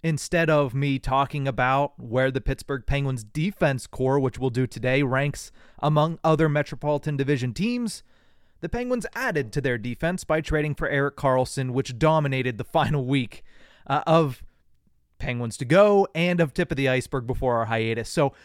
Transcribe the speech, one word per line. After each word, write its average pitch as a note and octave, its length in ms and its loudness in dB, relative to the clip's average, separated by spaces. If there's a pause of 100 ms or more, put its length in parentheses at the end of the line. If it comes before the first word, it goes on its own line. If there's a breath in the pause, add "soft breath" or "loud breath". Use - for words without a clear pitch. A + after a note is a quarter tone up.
Instead E3 480 0
of C#3+ 240 2
me C#3 240 0
talking C3+ 500 -2
about C3 500 0
where B2+ 320 0
the C3 100 -4
Pittsburgh C#3 460 -6
Penguins C3+ 380 -2
defense D3+ 640 -2
core, C3 340 0
which C3 180 -2
we'll C3 120 -2
do B2 160 0
today, B2+ 360 0
ranks C3+ 480 -2 (300 soft breath)
among D3+ 420 2
other D#3+ 260 4
Metropolitan D3 680 -2
Division B2+ 380 0
teams, A#3 480 -4 (580)
the - 80 -6
Penguins B3 460 -2
added G3 380 -2
to D3 80 -2
their B2 180 0
defense B2 440 -4
by D#3 180 0
trading D3+ 340 -2
for D#3+ 140 -4
Erik C#3+ 280 0
Karlsson, B2+ 560 0
which B2+ 260 -4
dominated C3+ 580 2
the A#2 80 -8
final D3 400 0
week, B2+ 380 -2 (440 soft breath)
uh, C#3 200 0
of D#3+ 360 2 (760)
Penguins A#2+ 400 -6
to C3 60 -6
Go G3 500 6
and F3 260 2
of D3+ 140 0
Tip F3 160 -2
of D#3+ 60 -2
the C3+ 120 0
Iceberg B2+ 380 0
before B2 300 0
our A2+ 100 0
hiatus. A2+ 420 -2
So C#3+ 240 0 (120 soft breath)